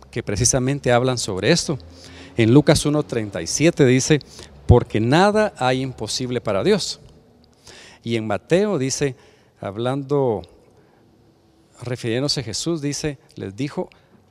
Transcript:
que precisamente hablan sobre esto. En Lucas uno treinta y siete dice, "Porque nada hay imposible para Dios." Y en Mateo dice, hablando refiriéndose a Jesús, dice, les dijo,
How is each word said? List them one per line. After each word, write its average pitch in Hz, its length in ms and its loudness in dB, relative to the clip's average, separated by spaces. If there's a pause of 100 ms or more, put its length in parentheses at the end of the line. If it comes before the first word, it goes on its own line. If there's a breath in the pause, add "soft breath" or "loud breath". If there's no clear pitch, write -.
(100)
que 120 120 -6
precisamente 127 720 0
hablan 123 260 2
sobre 101 320 -2
esto. 165 280 0 (580 loud breath)
En 113 180 6
Lucas 147 320 4
uno 147 160 0
treinta 104 400 -6
y 82 40 -8
siete 156 380 2
dice, 131 360 4 (460 loud breath)
"Porque 120 340 4
nada 202 580 2
hay 131 240 0
imposible 123 580 -6
para 101 220 -2
Dios." 190 380 -2 (1040 loud breath)
Y 117 120 -2
en 110 100 -4
Mateo 170 520 0
dice, 131 380 -4 (440 soft breath)
hablando 127 840 -2 (1400 soft breath)
refiriéndose 127 560 -4
a 104 40 -10
Jesús, 151 360 -6
dice, 143 380 -6 (180)
les 101 180 -10
dijo, 139 360 -8 (400 soft breath)